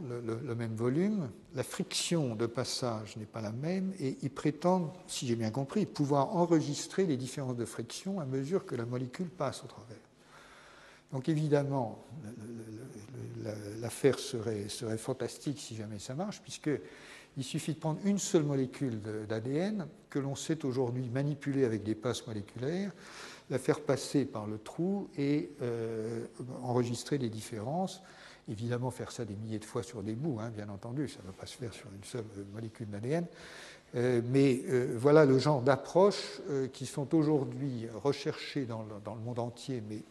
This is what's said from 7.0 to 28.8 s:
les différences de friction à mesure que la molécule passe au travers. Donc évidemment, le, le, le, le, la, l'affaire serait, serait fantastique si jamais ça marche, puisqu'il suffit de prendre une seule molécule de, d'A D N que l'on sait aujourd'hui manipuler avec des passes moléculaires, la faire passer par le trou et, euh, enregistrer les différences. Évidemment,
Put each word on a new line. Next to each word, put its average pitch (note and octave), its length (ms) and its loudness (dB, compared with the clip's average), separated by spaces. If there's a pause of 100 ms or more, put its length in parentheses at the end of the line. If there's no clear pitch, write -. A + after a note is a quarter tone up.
les D3 100 2
différences B2+ 400 -4
de A#2 80 -2
friction F#3 560 -6
à C#3+ 60 -4
mesure C#3 400 0
que - 80 -6
la A#2 100 -2
molécule B2 460 -4
passe - 340 -4
au A#2+ 40 -12
travers. - 280 -16 (1160)
Donc C3 160 -4
évidemment, C#3 760 4 (180)
le, G#2 80 -12
le, A#2 240 -12
le, A2+ 920 -10
le, - 0 -
la, G#2+ 100 -4 (260)
l'affaire A#2 380 6
serait, G#2+ 500 -2
serait A2 300 -2
fantastique B2 640 -4
si - 140 -10
jamais G#2+ 240 -8
ça C3 160 -8
marche, F#3+ 280 -6
puisqu'il - 1000 -6
suffit D#3 300 -4
de D3+ 60 -6
prendre D#3 260 -2
une G3+ 140 4
seule E3+ 260 4
molécule C3 560 0
de, G#2+ 260 -4
d'A A2 140 0
D B2+ 140 -2
N F#3 340 0 (200)
que - 100 -2
l'on C3+ 180 -2
sait D#3 280 -2
aujourd'hui B2+ 440 0
manipuler C#3 560 2
avec A2 180 4
des A2 140 0
passes A#2 300 -2
moléculaires, C3 640 -4 (560)
la C3+ 100 2
faire - 220 2
passer C3+ 440 2
par G#2+ 220 -4
le G#2+ 120 -4
trou G3 500 -2 (100)
et, C#3+ 320 2 (120)
euh, A2+ 640 -2 (360)
enregistrer B2 560 2
les B2 100 0
différences. A#2 720 -4 (460)
Évidemment, A#2+ 440 -2